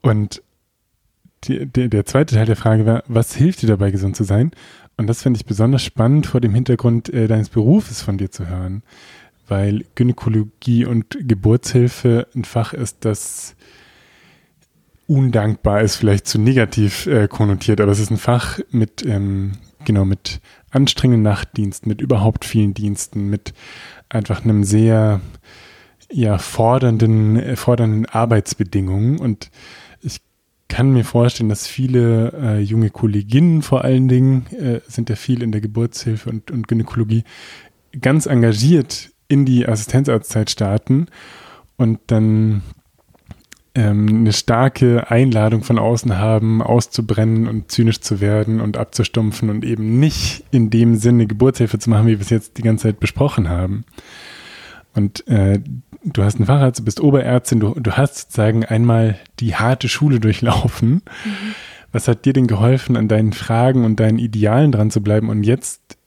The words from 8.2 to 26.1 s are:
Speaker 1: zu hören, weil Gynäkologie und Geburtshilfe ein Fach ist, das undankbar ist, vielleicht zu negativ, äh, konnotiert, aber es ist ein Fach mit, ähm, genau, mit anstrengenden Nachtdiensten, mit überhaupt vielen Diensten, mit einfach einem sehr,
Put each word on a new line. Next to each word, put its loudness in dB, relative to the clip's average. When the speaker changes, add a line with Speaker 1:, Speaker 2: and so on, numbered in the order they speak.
Speaker 1:
zu -12
hören, -8
weil -2
Gynäkologie 0
und -4
Geburtshilfe 0
ein -4
Fach -6
ist, -10
das -6
undankbar 0
ist, 0
vielleicht 0
zu -2
negativ, 0
äh, 2
konnotiert, 0
aber 2
es 0
ist -2
ein 0
Fach -2
mit, -2
ähm, -4
genau, 2
mit -4
anstrengenden 2
Nachtdiensten, -4
mit -4
überhaupt 0
vielen 0
Diensten, -6
mit -6
einfach -4
einem 2
sehr, 2